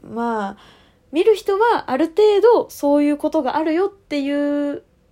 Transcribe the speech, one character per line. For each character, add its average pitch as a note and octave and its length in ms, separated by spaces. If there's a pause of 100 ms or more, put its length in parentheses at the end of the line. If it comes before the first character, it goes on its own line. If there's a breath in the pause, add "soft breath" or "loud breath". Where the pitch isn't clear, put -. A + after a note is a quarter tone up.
ま A3 480
あ、 G#3 60 (540 loud breath)
見 E4 140
る G#4+ 100
人 F#4+ 240
は A4 320
あ B3+ 60
る D#4+ 120
程 G#4 340
度 A4 260
そ C#4+ 300
う D4 40
い D4 80
う D4 60
こ D4 140
と D#4 120
が B3 140
あ D#4 80
る D#4+ 80
よ F#4 140
っ G4+ 40
て D4 300
い C#4+ 520
う - 100 (300)